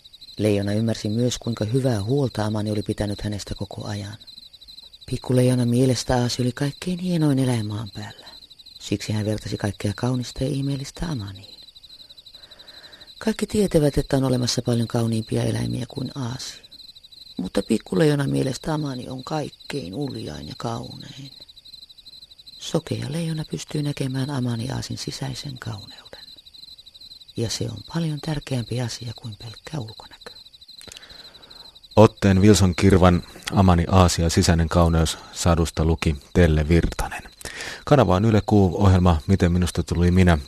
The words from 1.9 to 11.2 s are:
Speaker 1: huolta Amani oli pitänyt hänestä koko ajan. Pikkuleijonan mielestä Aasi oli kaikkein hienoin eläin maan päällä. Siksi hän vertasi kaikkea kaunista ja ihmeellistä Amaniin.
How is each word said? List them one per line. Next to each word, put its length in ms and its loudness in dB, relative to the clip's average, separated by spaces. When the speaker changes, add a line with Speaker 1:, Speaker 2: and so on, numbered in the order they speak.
Speaker 1:
huolta 420 -2
Amani 260 -2
oli 120 -2
pitänyt 380 -4
hänestä 340 -6
koko 320 -10
ajan. 300 -8
Pikkuleijonan 640 0
mielestä 460 2
Aasi 260 0
oli 100 0
kaikkein 480 -6
hienoin 400 2
eläin 260 0
maan 280 -8
päällä. 340 -16
Siksi 340 -6
hän 120 -2
vertasi 320 -4
kaikkea 380 -4
kaunista 480 -4
ja 60 -2
ihmeellistä 560 -6
Amaniin. 480 -10